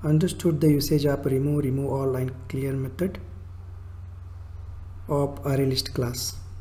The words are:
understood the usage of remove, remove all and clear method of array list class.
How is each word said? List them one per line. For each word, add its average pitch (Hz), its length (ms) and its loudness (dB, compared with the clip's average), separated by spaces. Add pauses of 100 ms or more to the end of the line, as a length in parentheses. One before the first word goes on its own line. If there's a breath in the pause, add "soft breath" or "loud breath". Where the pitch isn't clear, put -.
understood 156 580 4
the 156 100 8
usage 143 340 4
of 139 200 2
remove, 143 380 2
remove 131 300 0
all 135 240 2
and 131 160 0 (160)
clear 135 240 -2
method 135 480 -2 (1900)
of 143 380 0
array 135 200 2
list 131 280 -2
class. 123 400 -2 (260)